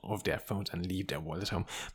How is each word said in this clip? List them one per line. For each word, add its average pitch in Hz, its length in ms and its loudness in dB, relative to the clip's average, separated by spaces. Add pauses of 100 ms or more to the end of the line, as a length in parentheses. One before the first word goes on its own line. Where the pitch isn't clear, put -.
of 104 220 0
their - 120 4
phones 98 340 0
and 87 140 0
leave 92 220 2
their 73 120 0
wallet 78 240 -2
at 104 60 0
home. - 160 2 (300)